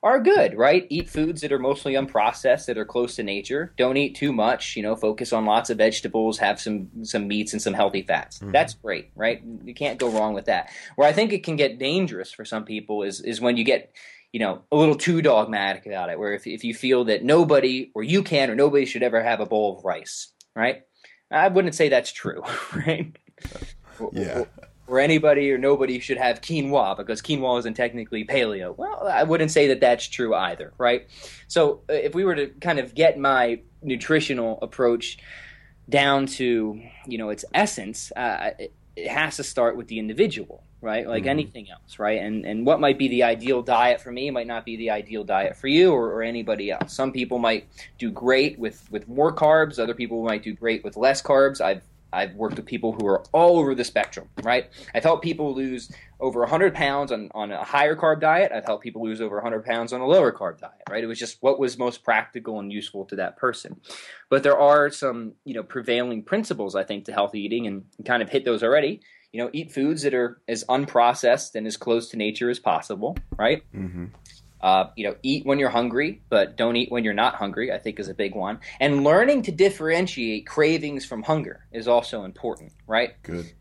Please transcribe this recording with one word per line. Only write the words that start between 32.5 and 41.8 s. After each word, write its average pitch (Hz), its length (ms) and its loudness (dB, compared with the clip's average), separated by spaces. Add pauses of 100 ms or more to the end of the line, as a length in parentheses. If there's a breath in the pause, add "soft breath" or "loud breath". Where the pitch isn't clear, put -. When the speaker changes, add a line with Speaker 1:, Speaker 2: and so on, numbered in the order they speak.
Speaker 1:
of 123 140 -6
get 151 240 4
my 127 440 2 (200)
nutritional 127 800 -2
approach 120 560 0 (720 loud breath)
down 139 380 4
to, 113 540 -2 (260 loud breath)
you 120 100 -8
know, 110 120 -6
its 104 240 -8
essence, 120 640 -4
uh, 113 440 -4
it, - 140 -12 (220)
it 85 120 -10
has 139 300 -4
to 143 60 -8
start 123 340 0
with 113 100 -12
the 110 120 -8
individual, 110 640 -6 (180)
right? 110 260 -4
Like 113 160 -4
Speaker 2:
Mm-hmm. 131 60 -4
Speaker 1:
anything 127 420 -6
else, - 260 -20